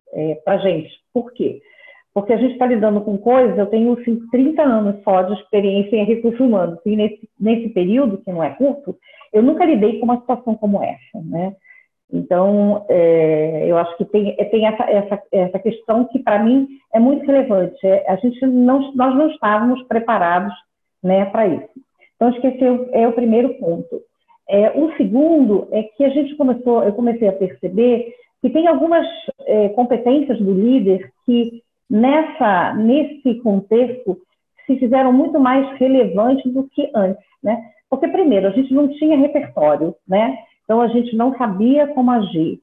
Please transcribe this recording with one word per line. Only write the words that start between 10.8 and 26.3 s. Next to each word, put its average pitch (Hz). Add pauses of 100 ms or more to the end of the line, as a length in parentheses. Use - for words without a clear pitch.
essa, -
né? 170 (580)
Então, 202
é, 160
eu 170
acho 170
que 196
tem, 208
é, 202
tem 220
essa, 220
essa, 202 (100)
essa 185
questão 226
que, -
pra 208
mim, 262 (240)
é 226
muito 269
relevante. 226
É, 190
a 190
gente 240
não, 262
nós 254
não 302
estávamos 233
preparados, 202 (480)
né, 190
pra 208
isso. - (440)
Então, 240
acho 240
que 269
esse 254
é 247
o, 247
é 233
o 240
primeiro 240
ponto. 170 (480)
É, 202
o 320
segundo 247
é 214
que -
a 269
gente 277